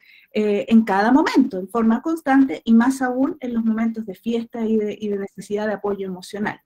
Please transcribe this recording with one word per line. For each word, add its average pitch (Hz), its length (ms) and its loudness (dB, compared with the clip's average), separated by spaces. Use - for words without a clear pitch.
eh, 208 360 0
en 226 160 6
cada 202 260 2
momento, 285 480 2
en 185 100 -8
forma 226 340 0
constante, 269 600 0
y 233 80 2
más 254 300 4
aún 262 380 -2
en 247 120 -8
los 226 120 -2
momentos 226 420 -2
de 185 80 -10
fiesta 233 500 -6
y 220 120 0
de, 208 200 -2
y 214 120 -6
de 202 100 -4
necesidad 202 480 -6
de 214 80 -4
apoyo 196 320 -6
emocional. 190 600 -8